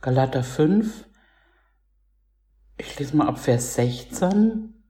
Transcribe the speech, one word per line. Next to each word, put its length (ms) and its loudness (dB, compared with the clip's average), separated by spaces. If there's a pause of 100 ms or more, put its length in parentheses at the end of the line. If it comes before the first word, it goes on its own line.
Galater 400 0
fünf, 600 0 (1700)
ich 240 -14
lese 160 -4
mal 140 2
ab 100 -4
Vers 360 0
sechzehn. 1160 0